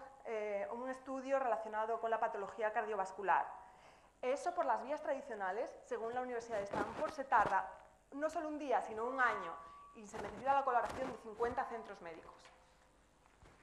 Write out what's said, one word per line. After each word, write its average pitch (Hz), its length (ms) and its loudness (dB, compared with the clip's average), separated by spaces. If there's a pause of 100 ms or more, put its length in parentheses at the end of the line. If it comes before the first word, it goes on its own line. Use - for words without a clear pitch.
(240)
eh, 208 480 -2
un 247 180 -4
estudio 269 480 -2
relacionado 220 640 0
con 226 100 -2
la 220 100 2
patología 214 520 0
cardiovascular. 202 720 2 (760)
Eso 277 340 2
por 330 100 2
las 220 180 4
vías 294 180 -2
tradicionales, 233 680 -2 (140)
según 226 300 -4
la 254 80 -2
Universidad 233 360 -4
de 202 60 0
Stanford, 220 480 -2
se 262 140 -6
tarda 196 440 6 (440)
no 294 160 0
solo 311 180 -2
un 302 100 -4
día, 262 240 4
sino 220 220 -4
un 262 160 0
año, 208 340 2 (420)
y 214 120 -14
se 220 140 -8
necesita 208 320 0
la 277 100 6
colaboración 247 480 2
de 226 60 -8
cincuenta 233 480 0
centros 226 360 -8
médicos. 165 320 -12 (1300)